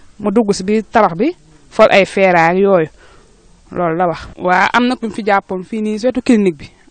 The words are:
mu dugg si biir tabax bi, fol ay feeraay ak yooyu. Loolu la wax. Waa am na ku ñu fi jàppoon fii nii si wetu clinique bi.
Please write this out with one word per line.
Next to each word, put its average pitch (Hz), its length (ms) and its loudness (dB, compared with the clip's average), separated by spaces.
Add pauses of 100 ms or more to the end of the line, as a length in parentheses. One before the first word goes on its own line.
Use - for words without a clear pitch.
(180)
mu 208 120 -6
dugg 202 220 0
si 190 100 -8
biir 214 300 -2
tabax 202 240 2
bi, 269 160 -2 (380)
fol 220 200 4
ay 196 140 4
feeraay 175 480 2
ak 185 60 0
yooyu. 190 300 2 (840)
Loolu 170 240 -4
la 180 100 0
wax. 160 300 -6
Waa 185 360 0
am 247 140 0
na 254 100 -2
ku 233 100 -10
ñu 208 60 -10
fi 233 120 -10
jàppoon 196 400 -4
fii 220 160 -8
nii 214 180 -4
si 214 80 -4
wetu 254 160 -4
clinique 202 360 2
bi. - 100 -20 (220)